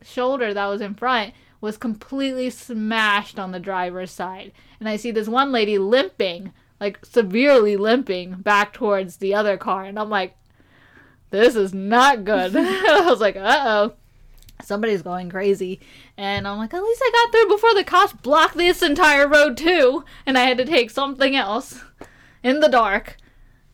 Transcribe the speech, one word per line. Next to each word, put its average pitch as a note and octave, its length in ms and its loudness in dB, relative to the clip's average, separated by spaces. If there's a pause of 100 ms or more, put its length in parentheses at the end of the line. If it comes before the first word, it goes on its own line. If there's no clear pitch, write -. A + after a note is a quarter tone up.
shoulder B3 500 -4
that G3+ 140 -4
was G3+ 140 -4
in G3+ 120 -8
front A#3+ 400 -4 (260)
was G#3+ 180 -8
completely B3+ 720 -6
smashed G#3+ 880 -4
on F#3 120 -10
the F#3 80 -10
driver's F3+ 520 -6
side. F#3+ 400 -14 (280)
And G#3+ 80 -10
I G#3+ 100 -4
see A#3 140 -8
this G#3+ 160 -4
one C4 240 0
lady G#3+ 280 0
limping, G3 720 -2 (260)
like, G3+ 240 -8
severely A3+ 720 2
limping G3 600 -2
back G#3 380 0
towards G3 440 -4
the G3 160 -2
other G#3 240 0
car. F#3+ 280 -6
And G3 120 -12
I'm G#3+ 140 -6
like, F#3+ 240 -4 (920)
"This A#3 260 4
is G3 180 0
not A3 520 2
good." F#3+ 300 -2
<laughs> - 0 -
I F4+ 540 2
was A#3 100 2
like, G3+ 160 0
"Uh-oh, A3 580 0 (680)
somebody's G#3 400 -4
going F3+ 280 -10
crazy." F#3+ 500 -4 (380)
And G3+ 300 -6
I'm G3+ 100 -8
like, A3 160 -8
"At F4+ 100 -6
least A4+ 200 -2
I B4+ 80 2
got A#4 200 2
through G#4 240 4
before A4+ 180 4
the G4 100 2
cops F#4+ 300 2
blocked D#4 440 0
this F4 240 2
entire D4 460 4
road D4 300 4
too." D4+ 480 2 (200)
And C4 120 0
I B3 60 4
had B3+ 140 2
to B3+ 80 0
take A#3+ 260 0
something C4+ 440 -2
else A#3+ 460 -6 (640)
in C4 160 0
the D4+ 100 4
dark A3+ 480 0 (560)